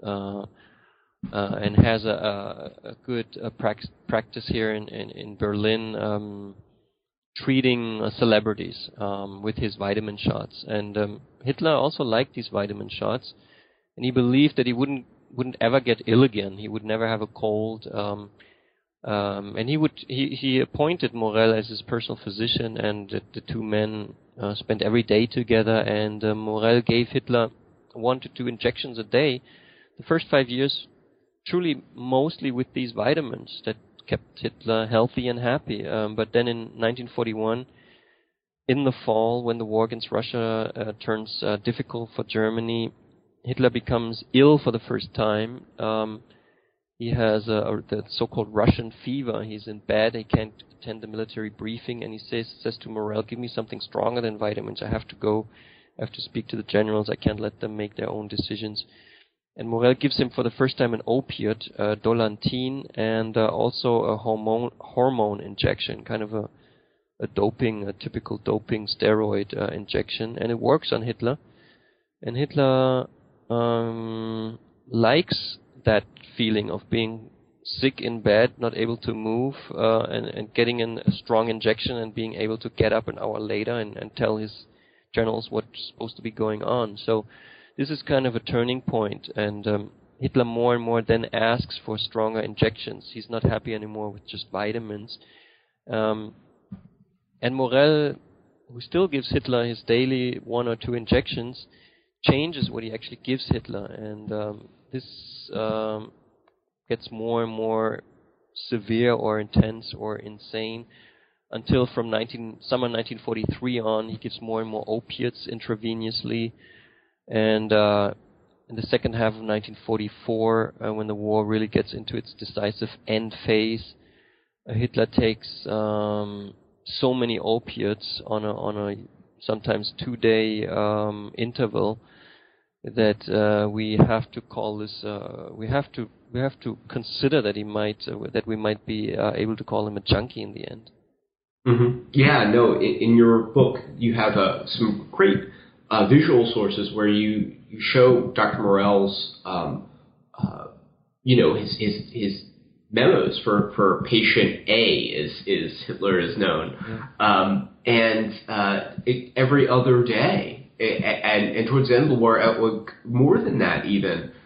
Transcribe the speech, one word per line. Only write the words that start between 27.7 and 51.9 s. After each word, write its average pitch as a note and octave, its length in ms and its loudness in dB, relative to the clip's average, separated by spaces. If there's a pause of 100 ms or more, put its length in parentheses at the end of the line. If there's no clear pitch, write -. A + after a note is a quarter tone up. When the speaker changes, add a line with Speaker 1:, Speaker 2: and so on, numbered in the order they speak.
Speaker 1:
one B2 280 -2
to A#2 80 -14
two B2 180 -8
injections A#2+ 500 -4
a A2 60 -8
day. B2+ 380 2 (560)
The - 60 -18
first D#3+ 260 0
five C3+ 200 4
years, C3+ 380 -2 (600)
truly E3+ 360 -2 (120)
mostly C3 560 0
with B2 220 -2
these B2 180 -4
vitamins A#2 760 -2
that A2 120 -6 (300)
kept - 320 -6
Hitler A2+ 480 -2
healthy A#2 400 2
and A#2+ 120 -2
happy. A#2 480 -2
Um, A2 280 -4
but A2 180 -2
then A#2+ 140 4
in A#2 280 -6
nineteen A#2 380 -2
forty-one, A2+ 520 -2 (1000)
in C#3 160 2
the C3 100 2 (120)
fall, A#2 380 2
when A#2 140 -2
the A2+ 80 -6
war A2 200 2
against A2+ 260 -8
Russia, A2+ 640 -2
uh, G#2+ 180 -6 (100)
turns, A2 380 -4
uh, G#2 160 0
difficult A#2 580 -6
for A#2 80 -4
Germany, A2+ 680 -2 (520)
Hitler B2+ 260 4
becomes A#2 540 -2 (100)
ill C#3+ 240 10
for C3+ 140 0
the A2 80 0
first - 340 -6
time. A2 520 -2 (120)
Um, A2 440 -4 (760)
he A#2 140 -4
has A2 360 2
a, A2 60 0
a, G#2+ 360 -2
the G#2 200 -4
so-called A2+ 440 -4
Russian A2 380 2 (140)
fever. B2 380 -4
He's G#2+ 240 -12
in G#2+ 120 -12
bed. A2 360 2
He A2+ 80 -6
can't A2 300 -2 (280)
attend A2 200 -10
the A2 60 -14
military A2 420 -8
briefing, A2+ 540 -10